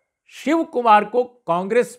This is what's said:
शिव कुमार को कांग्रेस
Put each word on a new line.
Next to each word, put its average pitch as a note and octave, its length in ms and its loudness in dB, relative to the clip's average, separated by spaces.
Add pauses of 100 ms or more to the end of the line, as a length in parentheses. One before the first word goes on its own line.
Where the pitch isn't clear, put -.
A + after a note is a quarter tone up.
(340)
शिव E4 300 -2
कुमार A3 400 2
को A#3+ 200 -2 (220)
कांग्रेस G3 520 -2